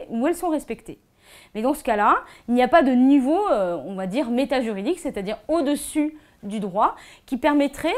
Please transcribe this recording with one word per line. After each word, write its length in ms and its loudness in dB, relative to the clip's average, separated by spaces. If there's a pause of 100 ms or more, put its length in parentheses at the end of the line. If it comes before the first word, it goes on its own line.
où 180 -2
elles 80 0
sont 140 -4
respectées. 500 -8 (560)
Mais 80 -6
dans 100 2
ce 100 -10
cas-là, 340 2 (300)
il 60 -2
n'y 80 4
a 60 4
pas 160 6
de 80 2
niveau, 580 4
euh, 260 0 (120)
on 80 -10
va 100 -6
dire, 240 -4
métajuridique, 720 -2
c'est-à-dire 480 -8
au-dessus 680 -2 (280)
du 160 -8
droit, 360 -2 (300)
qui 100 -8
permettrait 640 0